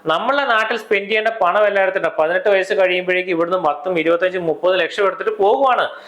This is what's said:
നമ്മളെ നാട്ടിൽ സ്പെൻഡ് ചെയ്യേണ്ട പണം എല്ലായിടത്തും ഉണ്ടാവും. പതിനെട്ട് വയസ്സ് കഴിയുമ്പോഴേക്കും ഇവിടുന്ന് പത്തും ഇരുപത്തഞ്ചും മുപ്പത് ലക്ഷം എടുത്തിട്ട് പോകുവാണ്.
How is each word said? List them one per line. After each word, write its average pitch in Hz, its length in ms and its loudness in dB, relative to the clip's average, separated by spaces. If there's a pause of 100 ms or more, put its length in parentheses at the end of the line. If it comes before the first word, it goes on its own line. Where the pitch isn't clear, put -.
നമ്മളെ 214 360 0
നാട്ടിൽ 226 360 0
സ്പെൻഡ് 202 280 -2
ചെയ്യേണ്ട 214 220 -2
പണം 208 400 2
എല്ലായിടത്തും 190 320 0
ഉണ്ടാവും. 160 240 0
പതിനെട്ട് 180 260 0
വയസ്സ് 190 240 2
കഴിയുമ്പോഴേക്കും 185 580 0
ഇവിടുന്ന് 170 260 0
പത്തും 170 420 -2
ഇരുപത്തഞ്ചും 175 460 0
മുപ്പത് 170 340 0
ലക്ഷം 165 260 0
എടുത്തിട്ട് 196 320 -2
പോകുവാണ്. 226 520 2 (180)